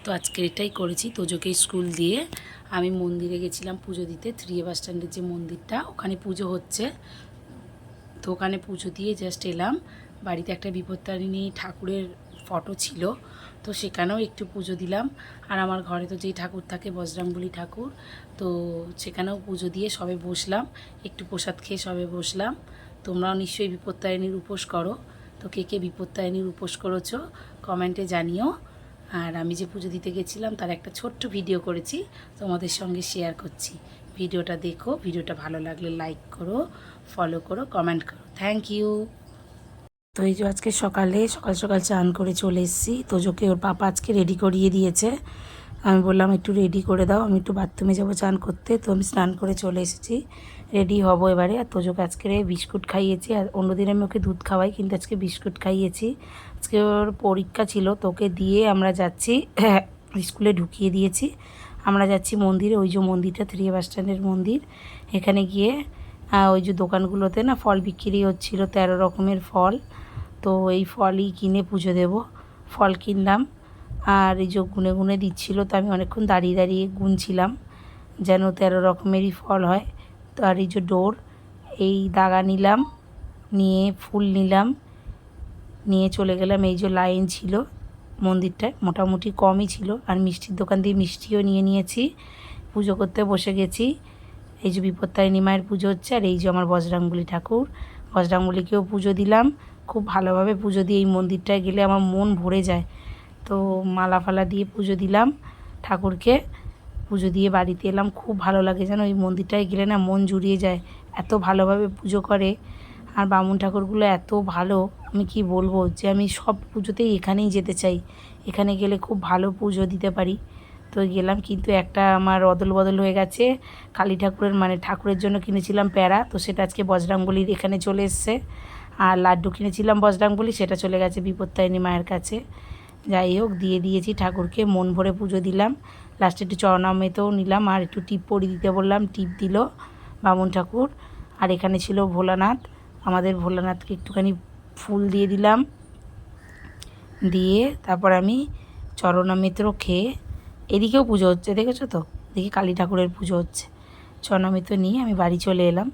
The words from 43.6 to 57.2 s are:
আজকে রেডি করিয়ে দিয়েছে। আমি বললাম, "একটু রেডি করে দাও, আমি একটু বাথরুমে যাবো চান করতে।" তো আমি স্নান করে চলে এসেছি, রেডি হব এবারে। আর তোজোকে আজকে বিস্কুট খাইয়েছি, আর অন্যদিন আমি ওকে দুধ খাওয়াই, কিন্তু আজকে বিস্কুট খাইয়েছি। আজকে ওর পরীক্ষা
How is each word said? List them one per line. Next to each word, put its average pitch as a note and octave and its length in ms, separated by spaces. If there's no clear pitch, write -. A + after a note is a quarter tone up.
আজকে F#3+ 260
রেডি F#3+ 220
করিয়ে F#3+ 340
দিয়েছে। F#3+ 480
আমি F#3+ 200
বললাম, F#3+ 280
"একটু F#3+ 220
রেডি F#3+ 280
করে F#3 240
দাও, G3+ 160
আমি G3+ 160
একটু F#3 160
বাথরুমে F#3+ 400
যাবো G3 200
চান F#3+ 240
করতে।" F#3+ 400
তো A3 140
আমি F#3+ 120
স্নান F#3 300
করে F#3+ 200
চলে F#3 280
এসেছি, A3+ 400
রেডি G3 280
হব F#3 260
এবারে। F3+ 300
আর A#3+ 140
তোজোকে F3+ 300
আজকে G3 420
বিস্কুট F3+ 440
খাইয়েছি, F#3+ 480
আর G3 180
অন্যদিন F#3+ 360
আমি G3+ 140
ওকে G3+ 160
দুধ F3+ 200
খাওয়াই, F#3+ 320
কিন্তু G3 240
আজকে F#3 200
বিস্কুট F#3 440
খাইয়েছি। F#3+ 560
আজকে - 260
ওর G#3 280
পরীক্ষা F#3+ 540